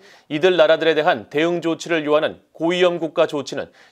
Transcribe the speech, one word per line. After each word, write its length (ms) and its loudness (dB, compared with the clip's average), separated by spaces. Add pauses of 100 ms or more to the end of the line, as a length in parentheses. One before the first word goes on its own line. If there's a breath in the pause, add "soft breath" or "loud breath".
(280 soft breath)
이들 300 2
나라들에 360 4
대한 360 -2
대응 320 -2
조치를 440 -4
요하는 360 0 (100)
고위험 480 0
국가 280 -2
조치는 440 -8 (200 soft breath)